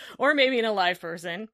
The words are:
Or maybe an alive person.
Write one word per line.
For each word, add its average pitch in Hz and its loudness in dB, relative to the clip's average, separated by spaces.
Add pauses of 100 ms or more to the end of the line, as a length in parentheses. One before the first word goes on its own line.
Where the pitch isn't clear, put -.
(200)
Or 285 4
maybe 262 4
an 226 0
alive 185 0
person. 170 -10